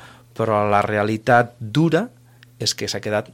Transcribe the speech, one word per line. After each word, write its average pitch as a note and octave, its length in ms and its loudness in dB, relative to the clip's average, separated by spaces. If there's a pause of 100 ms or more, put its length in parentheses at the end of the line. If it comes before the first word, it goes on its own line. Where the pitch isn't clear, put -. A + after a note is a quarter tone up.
(340)
però A2 360 0
la G#2 100 4
realitat A2 800 2
dura D#3 480 0 (500)
és - 160 -4
que G#2 140 -8
s'ha G2+ 120 -6
quedat G#2+ 340 -4